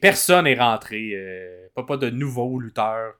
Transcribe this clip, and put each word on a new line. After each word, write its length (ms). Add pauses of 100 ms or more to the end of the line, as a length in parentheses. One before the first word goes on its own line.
personne 440
n'est 140
rentré. 540
Euh, 640
pas, 80
pas 140
de 120
nouveaux 500
lutteurs, 600